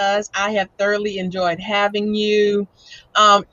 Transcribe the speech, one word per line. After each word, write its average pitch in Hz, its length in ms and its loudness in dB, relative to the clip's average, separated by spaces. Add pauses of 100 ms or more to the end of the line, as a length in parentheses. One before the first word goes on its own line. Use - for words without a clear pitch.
us. 202 340 -2
I 202 160 -2
have 196 180 -2 (100)
thoroughly 208 400 -2
enjoyed 180 400 -4
having 208 560 -2
you. 208 520 0 (480)
Um, 208 380 6